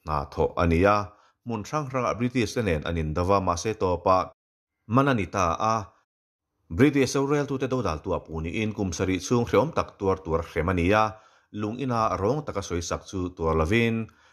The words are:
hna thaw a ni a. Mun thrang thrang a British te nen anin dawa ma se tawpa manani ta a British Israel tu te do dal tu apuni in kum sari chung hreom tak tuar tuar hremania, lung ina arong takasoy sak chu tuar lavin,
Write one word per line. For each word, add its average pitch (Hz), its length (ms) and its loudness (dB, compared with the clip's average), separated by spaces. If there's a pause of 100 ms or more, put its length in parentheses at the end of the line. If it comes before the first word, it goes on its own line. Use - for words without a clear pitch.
hna 73 240 -2
thaw - 320 0
a 87 80 4
ni 82 160 4
a. 101 240 4 (400)
Mun 113 160 -6
thrang 151 240 -6
thrang 127 160 -4
a 101 160 0
British 120 400 -2
te - 80 0
nen 80 160 0
anin 78 320 -2
dawa 90 240 2
ma 90 160 0
se 107 240 -4
tawpa 92 560 0 (560)
manani 123 400 2
ta 90 240 2
a 110 200 0 (960)
British 131 480 4
Israel 139 320 0
tu 135 80 -4
te 131 80 -4
do 127 160 -2
dal 85 160 -2
tu 87 160 -4
apuni 80 480 -4
in 107 160 -2
kum 95 160 -2
sari 95 240 0
chung 120 320 0
hreom 117 240 4
tak - 240 -4
tuar 95 240 0
tuar 82 240 -2
hremania, 92 720 2 (400)
lung 107 240 -6
ina 113 320 0
arong 113 320 0
takasoy 90 400 -6
sak - 240 -8
chu 90 240 -6
tuar 80 240 0
lavin, 113 480 0 (280)